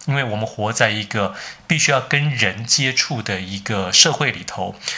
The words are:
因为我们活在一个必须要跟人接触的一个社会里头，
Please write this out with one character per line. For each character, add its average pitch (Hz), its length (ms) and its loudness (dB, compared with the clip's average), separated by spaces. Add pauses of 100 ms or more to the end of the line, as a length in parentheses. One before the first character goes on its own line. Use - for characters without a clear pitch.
因 143 80 2
为 139 100 0
我 107 120 -2
们 107 80 -2
活 110 280 -2
在 113 180 4
一 107 140 -2
个 101 300 0 (320)
必 160 120 2
须 - 120 4
要 135 100 4
跟 147 280 2
人 113 380 0
接 131 260 2
触 113 300 -2
的 95 180 -4
一 95 180 -8
个 98 340 -2
社 - 200 6
会 135 200 0
里 87 120 -12
头， 98 300 -6 (240)